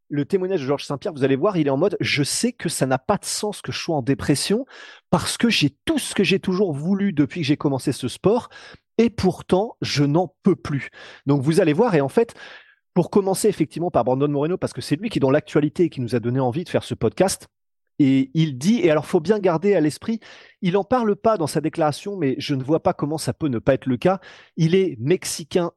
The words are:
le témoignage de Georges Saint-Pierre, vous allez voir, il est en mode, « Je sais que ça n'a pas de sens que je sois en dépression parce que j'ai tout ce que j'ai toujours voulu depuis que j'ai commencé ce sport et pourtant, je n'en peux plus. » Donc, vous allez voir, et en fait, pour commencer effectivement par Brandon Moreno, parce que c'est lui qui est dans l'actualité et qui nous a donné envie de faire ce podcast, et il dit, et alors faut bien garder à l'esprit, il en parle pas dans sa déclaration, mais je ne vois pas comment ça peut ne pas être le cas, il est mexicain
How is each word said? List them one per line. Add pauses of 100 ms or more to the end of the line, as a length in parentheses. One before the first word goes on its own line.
le
témoignage
de
Georges
Saint-Pierre,
vous
allez
voir,
il
est
en
mode, «
Je
sais
que
ça
n'a
pas
de
sens
que
je
sois
en
dépression (460)
parce
que
j'ai
tout
ce
que
j'ai
toujours
voulu
depuis
que
j'ai
commencé
ce
sport (500)
et
pourtant,
je
n'en (120)
peux
plus. » (360)
Donc,
vous
allez
voir,
et
en
fait, (600)
pour
commencer
effectivement
par
Brandon
Moreno,
parce
que
c'est
lui
qui
est
dans
l'actualité
et
qui
nous
a
donné
envie
de
faire
ce
podcast, (500)
et
il
dit,
et
alors
faut
bien
garder
à
l'esprit, (400)
il
en
parle
pas
dans
sa
déclaration,
mais
je
ne
vois
pas
comment
ça
peut
ne
pas
être
le
cas, (380)
il
est
mexicain